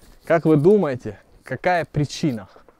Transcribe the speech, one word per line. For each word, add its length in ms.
как 200
вы 120
думаете, 640
какая 420
причина 640